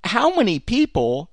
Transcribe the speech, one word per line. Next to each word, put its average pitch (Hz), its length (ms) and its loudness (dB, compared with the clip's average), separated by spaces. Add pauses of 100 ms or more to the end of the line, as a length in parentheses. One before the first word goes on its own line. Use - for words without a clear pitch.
how 285 320 0
many 190 240 0
people 151 720 -2